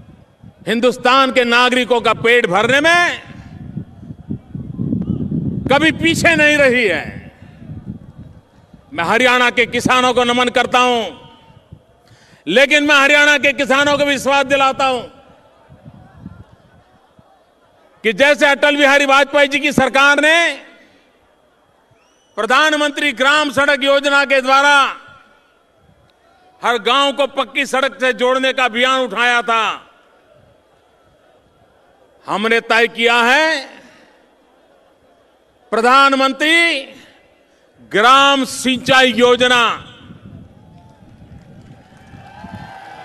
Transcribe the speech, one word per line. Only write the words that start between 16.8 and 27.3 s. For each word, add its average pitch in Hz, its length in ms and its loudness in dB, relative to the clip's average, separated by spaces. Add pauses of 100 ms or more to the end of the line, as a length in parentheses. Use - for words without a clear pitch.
कि 220 100 0
जैसे 277 320 2
अटल 285 300 2
बिहारी 285 300 4
वाजपेयी 285 420 2
जी 277 120 -2
की 285 120 -2
सरकार 269 500 2
ने 320 320 2 (1800)
प्रधानमंत्री 294 760 0
ग्राम 285 380 0
सड़क 277 320 0
योजना 277 420 0
के 269 160 0
द्वारा 269 540 2 (1700)
हर 233 160 0
गांव 262 360 0
को 277 140 -2
पक्की 269 380 -6